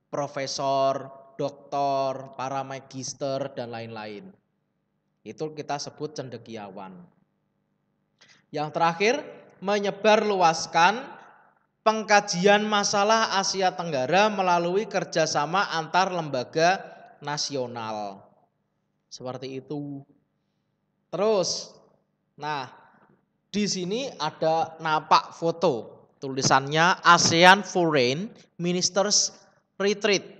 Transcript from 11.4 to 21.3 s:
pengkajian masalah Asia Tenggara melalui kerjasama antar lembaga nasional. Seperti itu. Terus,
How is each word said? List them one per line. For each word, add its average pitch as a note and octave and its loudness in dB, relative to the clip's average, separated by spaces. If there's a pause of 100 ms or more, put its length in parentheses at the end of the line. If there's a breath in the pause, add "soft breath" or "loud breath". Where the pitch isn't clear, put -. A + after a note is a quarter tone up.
pengkajian G#3 4
masalah G#3 2
Asia F#3+ 0
Tenggara E3+ 0
melalui F#3 0
kerjasama E3+ -2
antar E3+ 0
lembaga E3 -2 (320)
nasional. A#2 -8 (880)
Seperti C3 -12
itu. C#3+ -10 (1040)
Terus, F#3+ -2 (640)